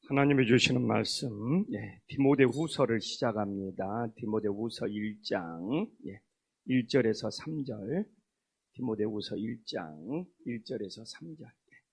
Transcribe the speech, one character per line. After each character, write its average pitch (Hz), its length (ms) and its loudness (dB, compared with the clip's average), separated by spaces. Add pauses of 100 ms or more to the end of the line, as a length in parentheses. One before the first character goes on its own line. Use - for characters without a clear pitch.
(140)
하나님이 139 320 6
주시는 123 400 6
말씀, 113 880 0
예, 101 320 -8
디모데후서를 135 960 4
시작합니다. 101 1120 -4
디모데후서 107 760 -4
일 104 340 -6
장, 92 680 -4 (160)
예, 98 160 -12 (440)
일 127 220 2
절에서 113 440 2
삼 156 340 -6
절. 120 400 -4 (680)
디모데후서 107 640 -4
일 113 280 -6
장, 90 580 -8 (220)
일 120 180 -6
절에서 107 420 -8
삼 160 300 -14
절. 156 120 -18
예. - 260 -20 (200)